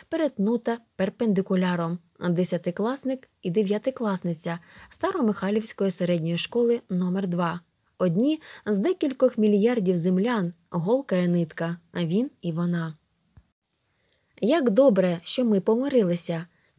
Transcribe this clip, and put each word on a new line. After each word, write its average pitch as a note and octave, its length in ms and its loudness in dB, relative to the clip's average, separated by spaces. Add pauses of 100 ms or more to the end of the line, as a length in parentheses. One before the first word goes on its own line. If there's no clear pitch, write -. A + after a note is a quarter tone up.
перетнута A#3 680 -2 (180)
перпендикуляром. F#3 1040 0 (300)
Десятикласник F3+ 1000 -2 (120)
і F3+ 100 -4
дев'ятикласниця F#3+ 1080 -2 (300)
Старомихайлівської G#3+ 1000 -2
середньої E3+ 460 -2
школи A#3 520 0
номер F#3 380 -2
два. F3 340 -2 (360)
Одні A3 440 0 (240)
з G#3 120 0
декількох C4 600 0
мільярдів G#3 600 2
землян, F#3 560 0 (160)
голка G3 460 0
і F3+ 120 2
нитка, E3+ 500 -2 (140)
а F3 140 -4
він G#3+ 260 -2 (100)
і F3 100 -6
вона. E3 460 -4 (1400)
"Як C4 280 4
добре, F#3+ 540 4
що - 220 -2
ми G#3+ 140 2
помирилися", G3 840 0 (340)